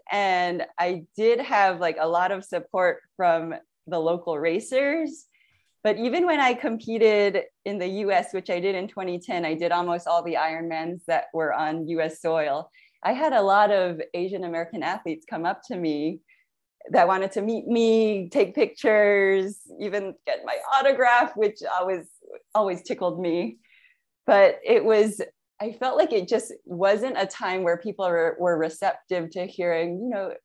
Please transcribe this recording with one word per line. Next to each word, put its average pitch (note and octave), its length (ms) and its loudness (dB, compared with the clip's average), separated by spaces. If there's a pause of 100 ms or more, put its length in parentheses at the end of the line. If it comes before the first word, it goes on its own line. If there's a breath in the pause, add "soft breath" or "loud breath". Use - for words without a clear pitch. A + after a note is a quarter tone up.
(120)
and F3+ 540 0 (120)
I F3+ 280 -2 (100)
did A3+ 240 4
have, G3+ 400 2
like, E3 180 0
a D#3+ 100 0
lot F3+ 260 2
of F#3+ 100 -8
support F3+ 560 -2 (160)
from E3 380 0 (320)
the E3+ 120 -4
local E3 400 -2
racers. C4+ 880 -2 (600)
But G#3+ 120 2
even B3 280 0
when D4+ 160 2
I B3+ 120 4
competed A3 880 2 (200)
in G3+ 140 -6
the F3+ 100 -4
U G3 240 -4
S, F3+ 220 0
which F#3 160 -6
I F3 100 -2
did F#3+ 160 -2
in F#3+ 140 -6
twenty F3+ 300 -6
ten, F3 260 -6
I D#3+ 80 -2
did E3 180 -2
almost F3 340 -2
all E3+ 160 0
the E3+ 120 -6
Ironmans D#3+ 720 -4
that D#3+ 280 0
were D#3+ 200 -2
on D#3 340 -4
U D#3+ 140 -2
S D#3+ 180 -4
soil. D#3 500 -2 (320 soft breath)
I G3 120 0
had D4 180 0
a A3+ 100 4
lot G3+ 300 4
of F3+ 300 0 (120)
Asian F#3 300 -4
American E3+ 400 -6
athletes E3 460 -6
come E3 160 -6
up F3+ 220 -4
to G#3+ 100 -8
me D#3 420 -4 (680 soft breath)
that F3+ 180 6
wanted F#3+ 260 0
to G#3 80 -4
meet A3 260 -4
me, A3 600 2
take G3+ 240 2
pictures, G3+ 1080 4 (180)
even G3 340 -6 (120)
get C3+ 180 -4
my - 140 -6 (180)
autograph, B3 640 4
which G#3 220 0 (200)
always, F3+ 260 -4 (480)
always G3 280 0
tickled F3+ 400 -4
me. F3 380 -4 (680 soft breath)
But G3 380 6
it A3+ 200 4
was, G#3+ 380 2 (380)
I A3 120 -8
felt B3 260 -4
like D#4 160 4
it F3+ 140 0
just - 260 -2 (120)
wasn't G3+ 520 0
a G3 80 0
time F#3 380 -6
where E3+ 140 2
people G3 300 -4
were, E3 320 0
were F3 180 2
receptive E3 720 -4
to F3+ 140 -6
hearing, F3 580 -2
you B3 60 -6
know, G3 240 -6 (120)